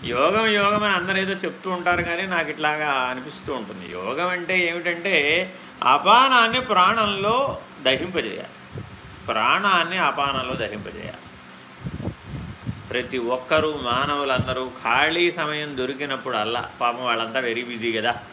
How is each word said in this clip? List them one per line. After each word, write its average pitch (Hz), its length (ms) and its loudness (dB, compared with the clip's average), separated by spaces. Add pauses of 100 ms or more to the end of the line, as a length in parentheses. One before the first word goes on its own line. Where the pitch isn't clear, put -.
యోగం 160 420 4
యోగం 208 360 4
అని 202 120 2
అందరూ 185 220 0
ఏదో 190 160 0
చెప్తూ 185 380 -6
ఉంటారు, 175 320 0
కానీ 170 200 -2
నాకు 170 280 -2
ఇట్లాగా 151 400 -2
అనిపిస్తూ 131 640 -4
ఉంటుంది. 98 380 -8
యోగం 123 360 -4
అంటే 180 400 0
ఏమిటంటే 170 840 0 (280)
అపానాన్ని 226 800 6
ప్రాణంలో 214 1000 2 (220)
దహింపజేయాలి, 131 1000 -4 (440)
ప్రాణాన్ని 170 720 2
అపానంలో 135 560 0
దహింపజేయాలి. 107 640 -8 (1700)
ప్రతి 123 280 -4
ఒక్కరూ, 143 640 0
మానవులందరూ 127 880 0 (140)
ఖాళీ 156 480 4
సమయం 151 440 -4
దొరికినప్పుడల్లా, 127 960 -2 (100)
పాపం 120 240 0
వాళ్ళంతా 117 360 0
వెరీ 120 220 -2
బిజీ 117 300 -2
కదా 113 220 2 (180)